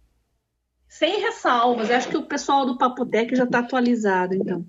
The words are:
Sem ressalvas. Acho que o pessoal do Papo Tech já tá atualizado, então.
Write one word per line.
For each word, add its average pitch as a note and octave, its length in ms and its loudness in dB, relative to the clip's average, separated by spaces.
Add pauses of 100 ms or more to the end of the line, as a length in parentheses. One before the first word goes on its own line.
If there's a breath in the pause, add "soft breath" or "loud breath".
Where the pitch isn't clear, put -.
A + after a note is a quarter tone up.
(880)
Sem F#4+ 320 -2
ressalvas. A#3+ 720 0
Acho B3 180 0
que - 80 -4
o C#4+ 60 -2
pessoal C#4 440 0
do B3+ 100 -4
Papo C4+ 300 0
Tech A#3 280 0
já B3+ 120 2
tá B3 140 2
atualizado, G#3+ 760 0
então. F#3 340 -4